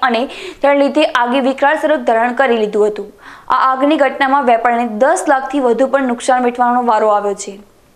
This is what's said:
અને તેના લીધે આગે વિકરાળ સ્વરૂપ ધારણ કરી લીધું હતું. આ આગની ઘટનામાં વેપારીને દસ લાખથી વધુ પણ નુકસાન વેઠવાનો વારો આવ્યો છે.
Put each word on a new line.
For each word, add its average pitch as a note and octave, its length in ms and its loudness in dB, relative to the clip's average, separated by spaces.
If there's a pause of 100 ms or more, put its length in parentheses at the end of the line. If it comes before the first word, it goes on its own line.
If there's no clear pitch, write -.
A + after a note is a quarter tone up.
અને A#3 120 0 (140)
તેના - 460 -2
લીધે C#4+ 260 2 (160)
આગે A#3+ 240 0
વિકરાળ C#4 380 0
સ્વરૂપ D4+ 260 0
ધારણ A#3+ 300 0
કરી A#3+ 200 2
લીધું G#3 300 0
હતું. G#3 180 -8 (480)
આ - 20 0 (120)
આગની C#4 320 0
ઘટનામાં C4+ 480 0
વેપારીને A#3 420 0 (120)
દસ E4+ 280 2
લાખથી C4+ 320 -2
વધુ A#3+ 300 2
પણ C4+ 180 0
નુકસાન B3 360 0
વેઠવાનો A#3+ 420 0
વારો G#3+ 240 2
આવ્યો G3+ 300 -2
છે. G3 100 -12 (420)